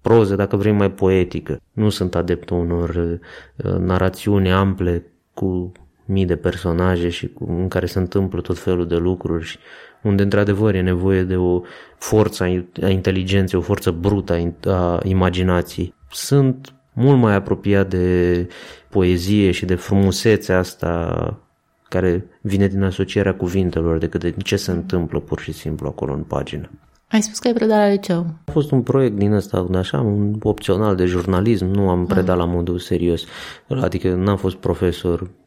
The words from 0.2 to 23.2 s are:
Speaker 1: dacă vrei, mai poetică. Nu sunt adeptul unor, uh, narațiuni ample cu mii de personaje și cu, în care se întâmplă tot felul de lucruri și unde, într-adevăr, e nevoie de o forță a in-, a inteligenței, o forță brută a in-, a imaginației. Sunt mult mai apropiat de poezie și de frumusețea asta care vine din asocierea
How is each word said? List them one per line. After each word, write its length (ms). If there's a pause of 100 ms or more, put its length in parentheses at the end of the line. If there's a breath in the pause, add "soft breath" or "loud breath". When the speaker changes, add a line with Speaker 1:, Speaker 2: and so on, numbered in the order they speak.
Speaker 1:
dacă 200
vrei, 160
mai 200
poetică. 680 (100)
Nu 180
sunt 260
adeptul 420
unor, 320
uh, 880
narațiuni 720
ample 600 (220)
cu 380 (340)
mii 200
de 100
personaje 760
și 180
cu, 180 (140)
în 80
care 180
se 140
întâmplă 420
tot 180
felul 280
de 80
lucruri 500
și 120 (460 loud breath)
unde, 200
într-adevăr, 520
e 60
nevoie 420
de 120
o 260 (360 loud breath)
forță 460
a 40
in-, 200 (140)
a 80
inteligenței, 680
o 20
forță 300
brută 420
a 40
in-, 180 (100)
a 380
imaginației. 880 (180)
Sunt 640 (200)
mult 260
mai 160
apropiat 540
de 580 (420 loud breath)
poezie 640
și 140
de 100
frumusețea 840
asta 800 (500)
care 360 (160 soft breath)
vine 260
din 160
asocierea 520